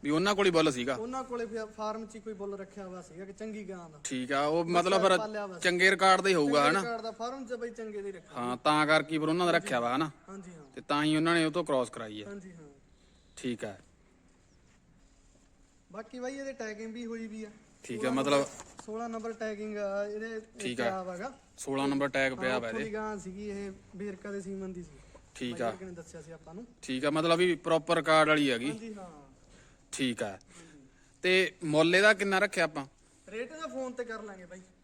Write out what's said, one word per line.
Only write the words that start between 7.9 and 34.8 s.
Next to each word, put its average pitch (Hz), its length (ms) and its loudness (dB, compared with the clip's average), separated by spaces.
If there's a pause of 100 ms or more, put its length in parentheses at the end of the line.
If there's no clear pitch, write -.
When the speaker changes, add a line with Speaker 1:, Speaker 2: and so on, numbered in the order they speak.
Speaker 2:
ਦੇ 196 100 -8
ਰੱਖਿਆ। 165 300 -10
Speaker 1:
ਹਾਂ, 123 160 -2
ਤਾਂ 151 300 4
ਕਰਕੇ 156 320 4
ਫਿਰ 156 100 0
ਉਹਨਾਂ 175 160 2
ਦਾ 170 80 4
Speaker 2:
ਹਾਂਜੀ। 165 120 2
Speaker 1:
ਰੱਖਿਆ 127 140 0
ਵਾ, 120 160 0
ਹਨਾ? 156 160 0 (180)
Speaker 2:
ਹਾਂਜੀ 190 260 -14
ਹਾਂ। 151 100 -20 (100)
Speaker 1:
ਤੇ 127 60 -14
ਤਾਂ 147 220 2
ਹੀ 156 120 4
ਉਹਨਾਂ 165 200 4
ਨੇ 160 100 4
ਉਹ 156 60 0
ਤੋਂ 170 120 0
ਕ੍ਰਾਸ 131 260 2
ਕਰਾਈ 107 320 -10
ਆ। 104 80 -12
Speaker 2:
ਹਾਂਜੀ 190 220 -14
ਹਾਂ। 160 180 -20 (680)
Speaker 1:
ਠੀਕ 120 280 -4
ਆ। 98 120 -10 (2250)
Speaker 2:
ਬਾਕੀ 220 280 -12
ਬਾਈ 254 160 -6
ਇਹਦੇ 269 180 -8
ਟੈਗਿੰਗ 220 400 -8
ਵੀ 240 120 -8
ਹੋਈ 226 220 -8
ਵੀ 220 160 -10
ਆ। 214 60 -14 (340)
Speaker 1:
ਠੀਕ - 160 -8
ਆ, - 20 -2
Speaker 2:
ਸੋਲਾਂ 127 120 2
Speaker 1:
ਮਤਲਬ 135 200 2
Speaker 2:
ਨੰਬਰ, - 520 -2
ਸੋਲਾਂ 226 240 -8
ਨੰਬਰ 226 240 -8
ਟੈਗਿੰਗ 214 440 -8
ਆ 202 280 -4
ਇਹਦੇ 220 360 -8 (180)
Speaker 1:
ਠੀਕ 233 220 -6
ਆ। - 20 0
Speaker 2:
ਪਿਆ 190 200 -2
ਵਾ 180 140 -8
ਗਾ। 247 220 -10 (180)
Speaker 1:
ਸੋਲਾਂ 135 300 -2
ਨੰਬਰ 139 200 0
ਟੈਗ 135 260 0
Speaker 2:
ਹਾਂ, 123 80 -8
Speaker 1:
ਪਿਆ 127 80 0
ਵਾ 127 60 0
Speaker 2:
ਉੱਥੋਂ 120 240 -4
Speaker 1:
ਇਹਦੇ। 220 40 -4
Speaker 2:
ਦੀ 220 100 -6
ਗਾਂ 214 240 -6
ਸੀਗੀ 185 320 -10
ਇਹ, 196 220 -8 (240)
ਵੇਰਕਾ 202 360 -10
ਦੇ 196 100 -8
ਸੀਮਨ 190 320 -8
ਦੀ 175 100 -10
ਸੀ। 156 80 -18 (440)
Speaker 1:
ਠੀਕ - 160 -6
Speaker 2:
ਬਾਈ 120 100 -6
Speaker 1:
ਆ। 117 80 0
Speaker 2:
ਵਰਗੇ 185 160 -10
ਨੇ 185 60 -12
ਦੱਸਿਆ 170 300 -16
ਸੀ 151 100 -18
ਆਪਾਂ 160 220 -18
ਨੂੰ। 226 140 -14 (140)
Speaker 1:
ਠੀਕ 131 240 -4
ਆ, 147 40 4
ਮਤਲਬ 160 280 4
ਵੀ 180 180 4
ਪ੍ਰੋਪਰ 165 400 2
ਰਿਕਾਰਡ 156 320 6
ਵਾਲੀ 151 240 4
ਹੈਗੀ। 120 180 0
Speaker 2:
ਹਾਂਜੀ 214 240 -8
ਹਾਂ। 170 360 -16 (640)
Speaker 1:
ਠੀਕ 120 320 -2
ਆ। 104 80 -6
Speaker 2:
ਹਾਂਜੀ। - 560 -20 (340)
Speaker 1:
ਤੇ 185 320 4 (100)
ਮੁੱਲ 160 320 6
ਇਹਦਾ 208 180 8
ਕਿੰਨਾ 196 260 2
ਰੱਖਿਆ 196 240 2
ਆਪਾਂ? 156 220 -4 (440)
Speaker 2:
ਰੇਟ 233 220 -10
ਇਹਦਾ 320 160 -10
ਫੋਨ 254 260 -8
ਤੇ 247 100 -8
ਕਰ 220 200 -10
ਲਾਂਗੇ 190 220 -14
ਬਾਈ। 180 160 -18 (220)